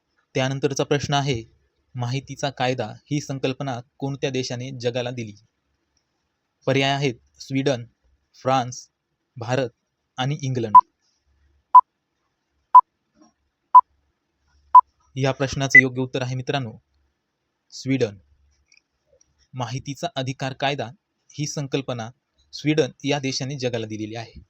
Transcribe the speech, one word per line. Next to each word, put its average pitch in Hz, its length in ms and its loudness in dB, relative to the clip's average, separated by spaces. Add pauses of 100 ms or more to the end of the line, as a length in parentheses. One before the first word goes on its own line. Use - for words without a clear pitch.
(360)
त्यानंतरचा 135 480 0
प्रश्न 143 300 0
आहे, 135 300 0 (520)
माहितीचा 131 540 -6
कायदा 127 380 -2
ही 143 340 -6
संकल्पना 135 580 -4 (180)
कोणत्या 139 320 -4
देशाने 127 420 -6
जगाला 123 400 -4
दिली? 117 220 -10 (1300)
पर्याय 135 260 2
आहेत 139 240 0 (240)
स्वीडन, 135 460 -2 (500)
फ्रान्स, 127 540 -2 (480)
भारत 123 320 -2 (480)
आणि 139 240 0
इंग्लंड. 123 360 4 (4000)
या 135 160 0
प्रश्नाचं 135 480 2
योग्य 127 220 0
उत्तर 127 200 -4
आहे 127 140 -6
मित्रांनो, 127 360 -6 (1000)
स्वीडन. 123 460 -2 (1400)
माहितीचा 131 600 -8
अधिकार 131 380 -6
कायदा 135 360 -4 (420)
ही 147 160 -6
संकल्पना 131 600 -6 (440)
स्वीडन 147 380 2 (120)
या 143 160 0
देशाने 135 400 -4
जगाला 120 260 -4
दिलेली 107 300 -8
आहे. - 340 -14